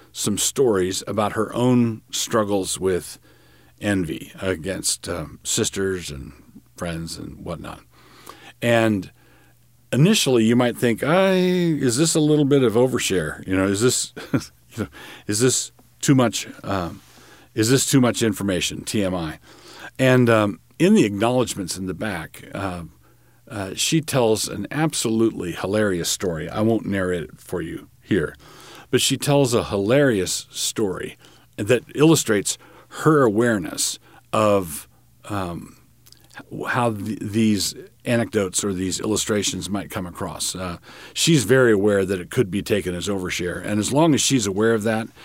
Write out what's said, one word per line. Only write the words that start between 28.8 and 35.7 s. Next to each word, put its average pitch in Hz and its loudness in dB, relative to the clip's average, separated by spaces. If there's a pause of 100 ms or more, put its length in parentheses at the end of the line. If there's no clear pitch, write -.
but - 2
she - 0
tells 139 2
a 95 2
hilarious 104 0
story - -6 (380)
that 113 2 (120)
illustrates 127 2 (300)
her 151 2
awareness 113 0 (340)
of, 101 2 (380)
um, 90 -8 (920)